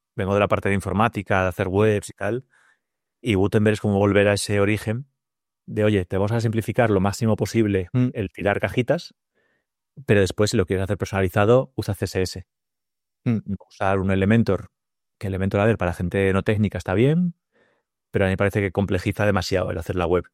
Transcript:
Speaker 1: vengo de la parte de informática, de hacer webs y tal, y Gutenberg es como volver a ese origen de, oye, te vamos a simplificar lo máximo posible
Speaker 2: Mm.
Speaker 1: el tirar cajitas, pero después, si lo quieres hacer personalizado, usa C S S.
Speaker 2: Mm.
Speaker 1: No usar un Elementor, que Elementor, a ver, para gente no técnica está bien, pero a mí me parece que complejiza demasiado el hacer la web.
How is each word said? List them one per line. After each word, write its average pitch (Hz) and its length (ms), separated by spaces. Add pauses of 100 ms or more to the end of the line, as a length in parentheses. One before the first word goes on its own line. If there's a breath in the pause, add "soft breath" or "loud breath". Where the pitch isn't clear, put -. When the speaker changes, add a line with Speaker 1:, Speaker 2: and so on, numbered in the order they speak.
(160)
Speaker 1:
vengo 98 180
de 101 60
la 101 80
parte 98 200
de 98 60
informática, 98 680
de 92 60
hacer 92 200
webs 104 420
y - 40
tal, 110 320 (760 soft breath)
y 113 120
Gutenberg 104 400
es 104 60
como 101 180
volver 101 300
a 104 60
ese 101 260
origen 107 460 (600)
de, 107 180
oye, 104 200
te 95 120
vamos 101 160
a 117 80
simplificar 113 500
lo 98 100
máximo 101 360
posible 104 560
Speaker 2:
Mm. 123 220
Speaker 1:
el 101 160
tirar 98 300
cajitas, 123 540 (920)
pero 104 140
después, 101 300
si - 60
lo 95 100
quieres 95 180
hacer 95 140
personalizado, 104 800
usa 107 180
C 101 120
S 92 160
S. 92 240 (760)
Speaker 2:
Mm. 117 200
Speaker 1:
No 98 120 (120)
usar 98 300
un 95 120
Elementor, 98 600 (480)
que - 80
Elementor, 95 340
a 104 60
ver, 113 100
para 87 160
gente 95 400
no 95 100
técnica 104 360
está 90 160
bien, 160 400 (760)
pero 98 140
a 95 40
mí 92 40
me 95 40
parece 101 240
que 98 120
complejiza 101 540
demasiado 95 440
el 90 80
hacer 90 180
la 87 100
web. 87 280